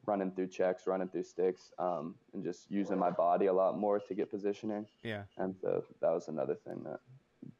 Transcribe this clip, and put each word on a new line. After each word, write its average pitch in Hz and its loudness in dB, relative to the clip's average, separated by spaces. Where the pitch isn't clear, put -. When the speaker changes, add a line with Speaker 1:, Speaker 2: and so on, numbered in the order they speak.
Speaker 1:
running 98 0
through 92 -2
checks, 92 0
running 92 0
through 90 -4
sticks, - -2
um, 85 -2
and 95 -6
just - -8
using 98 0
my 90 4
body 90 4
a 92 6
lot 95 4
more 104 2
to 101 -6
get 95 -2
positioning. 104 -2
Speaker 2:
Yeah. 107 -6
Speaker 1:
And 95 -2
so - 0
that 82 4
was 87 0
another 73 -2
thing - -10
that - -10